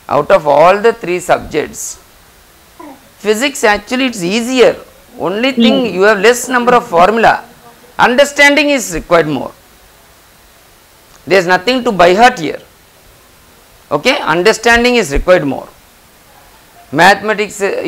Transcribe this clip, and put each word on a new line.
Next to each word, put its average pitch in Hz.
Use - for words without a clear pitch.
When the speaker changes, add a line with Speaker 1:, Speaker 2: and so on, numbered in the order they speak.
Speaker 1:
out 151
of 180
all 165
the 226
three 175
subjects, -
physics 233
actually 226
it's 233
easier. 226
Only 214
thing 233
Speaker 2:
Hmm. 185
Speaker 1:
you 185
have 208
less 240
number 240
of 233
formula. 180
Understanding 285
is 214
required 165
more. 139
There 175
is 175
nothing 208
to 240
by 180
heart 247
here. 143
Okay, 240
understanding 233
is 170
required 156
more. -
Mathematics, 196
uh, 190